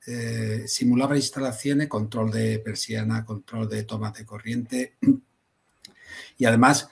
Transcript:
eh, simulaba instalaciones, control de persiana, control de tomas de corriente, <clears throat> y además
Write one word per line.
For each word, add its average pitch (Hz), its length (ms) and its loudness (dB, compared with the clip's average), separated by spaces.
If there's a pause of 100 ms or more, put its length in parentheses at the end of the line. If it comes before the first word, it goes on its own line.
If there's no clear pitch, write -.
eh, 113 600 -4
simulaba 127 500 2
instalaciones, 139 720 -2
control 110 420 -2
de 110 280 0
persiana, 110 680 -4
control 110 420 -6
de 107 160 -6
tomas 107 300 -6
de 110 120 -16
corriente, 120 760 -6
<clears throat> - 1400 -4
y 123 80 4
además 123 460 6